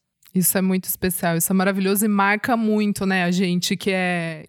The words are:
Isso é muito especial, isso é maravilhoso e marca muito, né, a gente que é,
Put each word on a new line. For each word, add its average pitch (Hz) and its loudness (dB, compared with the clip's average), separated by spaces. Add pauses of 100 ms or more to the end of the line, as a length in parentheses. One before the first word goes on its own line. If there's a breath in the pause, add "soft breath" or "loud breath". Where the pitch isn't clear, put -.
(340)
Isso 185 2
é 190 2
muito 185 0
especial, 175 -2
isso 165 -2
é 190 2
maravilhoso 196 0
e 220 2
marca 208 2
muito, 214 0
né, 185 0
a 175 0
gente 180 0
que 196 -4
é, 175 -2